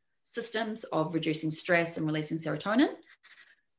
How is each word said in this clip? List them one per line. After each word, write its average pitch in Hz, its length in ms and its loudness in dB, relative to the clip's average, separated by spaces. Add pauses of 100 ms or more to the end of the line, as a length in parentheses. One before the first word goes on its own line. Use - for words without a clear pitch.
(240)
systems 220 640 -4
of 160 280 0
reducing 160 380 0
stress 170 460 2
and 160 80 0
releasing 156 320 0
serotonin 196 580 2 (840)